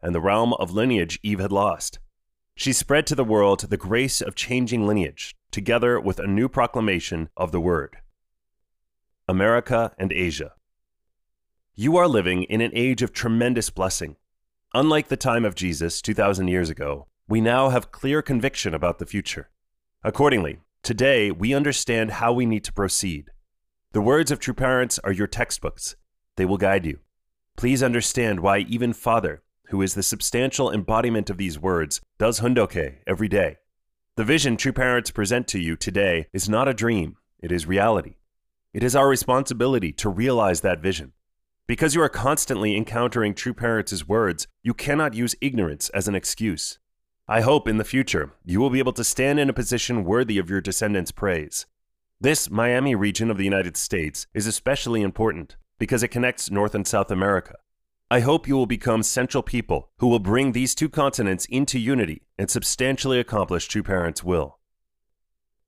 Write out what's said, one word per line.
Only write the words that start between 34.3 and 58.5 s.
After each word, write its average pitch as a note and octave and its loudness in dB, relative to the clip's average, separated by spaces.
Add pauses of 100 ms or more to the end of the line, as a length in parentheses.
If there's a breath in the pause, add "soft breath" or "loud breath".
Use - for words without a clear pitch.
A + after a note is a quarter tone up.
True C3+ -2
Parents B2 0
present A2+ -2
to G2 -4
you E2 -2
today F#2 0
is F#2+ -4
not A2+ 2
a C3+ 0
dream, A2 -2 (220)
it F2 -6
is F2 -2
reality. F#2+ 2 (560)
It G#2+ -4
is B2 2
our C#3 6
responsibility B2 2
to - -2
realize G#2 2
that F2 0
vision. D#2+ -2 (540)
Because C#3 0
you E3 2
are D3 4
constantly A2 0
encountering A2+ 0
True B2 -4
Parents' G#2+ -2
words, G2 0 (160)
you A#2 0
cannot D3 0
use A#2 -2
ignorance G#2+ -2
as G2 -2
an G2+ 0
excuse. - -4 (480)
I A2+ 2
hope C#3 4
in A2 2
the G#2+ 0
future F#2+ -2 (100)
you F2 0
will C3 2
be C3 2
able B2+ 0
to A#2+ -6
stand C#3 0
in C#3 2
a A#2+ -2
position A#2 -2
worthy A2 0
of E2+ -4
your G2 0
descendants' G2 -2
praise. E2+ -4 (520)
This D3+ 2
Miami B2 2
region G#2 0
of G#2 -2
the G2 -2
United F#2+ 0
States - -4
is G#2 -2
especially A#2 -2
important G2+ -2 (200)
because A#2 0
it A#2+ -2
connects B2 -2
North G2+ 0
and G2+ -2
South G2+ 0
America. F#2+ 0 (580)
I A#2+ 4
hope D3 2
you C#3 2